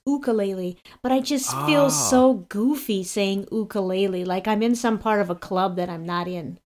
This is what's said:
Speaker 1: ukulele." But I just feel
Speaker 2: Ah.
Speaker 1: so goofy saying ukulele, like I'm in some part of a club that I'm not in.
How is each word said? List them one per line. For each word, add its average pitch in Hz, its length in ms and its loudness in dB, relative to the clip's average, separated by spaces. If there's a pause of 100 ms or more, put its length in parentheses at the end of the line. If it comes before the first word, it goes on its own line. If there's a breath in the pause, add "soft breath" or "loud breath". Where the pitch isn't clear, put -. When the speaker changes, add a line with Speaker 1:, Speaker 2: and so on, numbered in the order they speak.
Speaker 1:
ukulele." 202 720 -2 (240 loud breath)
But 247 100 -2
I 262 100 4
just 262 280 -2 (160)
feel 285 200 4
Speaker 2:
Ah. 269 240 0
Speaker 1:
so 254 400 4
goofy 220 540 0
saying 196 480 -2
ukulele, 190 760 -2
like 185 220 -2
I'm 214 160 2
in 240 120 4
some 226 240 0
part 214 220 2
of 175 80 0
a 175 60 -4
club 185 420 -2
that 180 120 -2
I'm 165 160 -10
not 175 220 -4
in. 175 320 -8 (120)